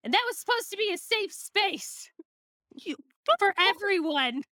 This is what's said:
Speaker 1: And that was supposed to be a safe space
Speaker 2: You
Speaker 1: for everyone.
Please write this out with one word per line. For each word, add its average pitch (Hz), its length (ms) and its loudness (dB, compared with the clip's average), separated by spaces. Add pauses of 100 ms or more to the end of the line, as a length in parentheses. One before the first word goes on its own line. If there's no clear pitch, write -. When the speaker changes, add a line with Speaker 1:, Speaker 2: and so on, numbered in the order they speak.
Speaker 1:
And 240 100 0
that 440 120 4
was 480 120 -4
supposed - 320 -2
to 392 60 -10
be 415 160 0
a 349 60 -4
safe 427 340 -2
space - 760 -4 (640)
Speaker 2:
You - 220 -10 (420)
Speaker 1:
for 403 200 4
everyone. 320 840 2 (140)